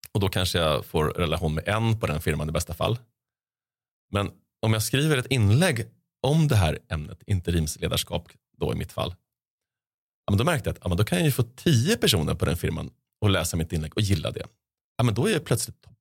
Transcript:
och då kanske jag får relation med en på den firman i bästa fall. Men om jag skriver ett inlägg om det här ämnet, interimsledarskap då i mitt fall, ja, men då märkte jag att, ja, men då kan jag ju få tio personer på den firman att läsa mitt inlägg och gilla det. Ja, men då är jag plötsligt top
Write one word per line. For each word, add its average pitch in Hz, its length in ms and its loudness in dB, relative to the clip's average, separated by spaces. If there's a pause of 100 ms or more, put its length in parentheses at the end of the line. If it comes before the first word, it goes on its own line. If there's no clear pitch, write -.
(120)
och - 80 0
då 95 100 2
kanske 92 280 -2
jag 78 280 0
får 78 240 -2
relation 80 460 -2
med 78 120 -4
en 110 320 0
på - 80 -4
den 76 140 -2
firman 78 280 -2
i - 20 -8
bästa 85 220 -4
fall. 107 240 -2 (1120)
Men 101 200 -2 (300)
om 110 120 4
jag 110 100 0
skriver 147 340 2
ett 127 100 -2
inlägg 120 580 4 (360)
om 151 260 4
det 131 80 4
här 87 240 4 (100)
ämnet, - 360 -8
interimsledarskap 85 1040 -2 (280)
då - 160 -2
i - 20 -2
mitt 80 160 -8
fall, - 240 -6 (1080)
ja, 101 60 -2
men 101 60 4
då 113 60 2
märkte 151 260 0
jag 90 60 -4
att, - 80 -20
ja, - 60 -4
men 87 80 0
då 110 60 2
kan 175 140 -2
jag 175 80 2
ju 147 60 4
få 123 120 0
tio 165 540 2
personer 82 380 0
på - 100 -2
den 85 120 0
firman 78 320 -6 (360)
att 101 60 4
läsa 87 260 0
mitt 80 160 -4
inlägg 78 220 -6
och 107 60 -2
gilla 92 300 0
det. - 140 -8 (520)
Ja, 120 60 0
men 120 100 2
då 120 140 0
är 226 40 2
jag 160 140 -2
plötsligt - 360 -4
top - 200 -20